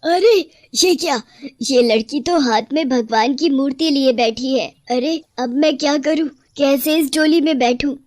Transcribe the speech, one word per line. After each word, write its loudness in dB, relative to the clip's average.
अरे 2
ये 2
क्या, -4
ये 2
लड़की 0
तो -2
हाथ 0
में -2
भगवान 0
की 0
मूर्ति -2
लिए 2
बैठी 0
है। -2
अरे -2
अब -4
मैं 0
क्या 0
करूँ, -2
कैसे 0
इस 0
डोली 2
में 0
बैठूं? 0